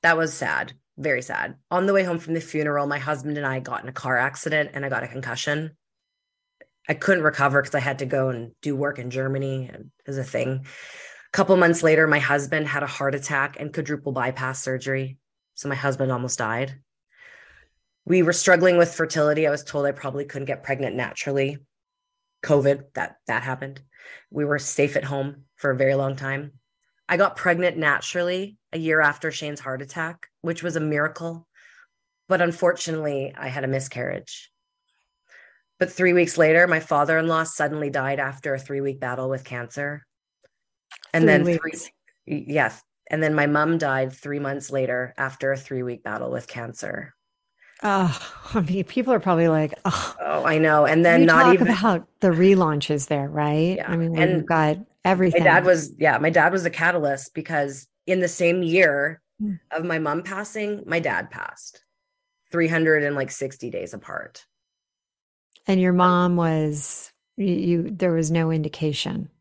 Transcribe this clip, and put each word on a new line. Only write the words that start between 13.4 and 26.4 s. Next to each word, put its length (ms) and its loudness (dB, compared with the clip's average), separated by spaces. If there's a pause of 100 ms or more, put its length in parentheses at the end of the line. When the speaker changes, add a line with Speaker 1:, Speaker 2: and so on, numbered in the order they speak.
Speaker 1:
and 120 -10
quadruple 400 -6
bypass 480 -4
surgery. 580 -6 (360)
So 140 -10
my 80 -4
husband 340 0
almost 280 -4
died. 420 -4 (1200)
We 180 4
were 100 4
struggling 460 6
with 140 4
fertility. 540 0
I 40 2
was 120 -4
told 240 -4
I 60 0
probably 320 -6
couldn't 220 -10
get 180 -6
pregnant 320 -4
naturally. 640 -4 (840)
covid, 520 2
that, 240 -6 (100)
that 160 -2
happened. 360 -10 (500)
We 140 -4
were 140 0
safe 380 0
at 80 -2
home 400 -6 (100)
for 160 -2
a 60 0
very 180 2
long 220 -2
time. 360 -8 (560)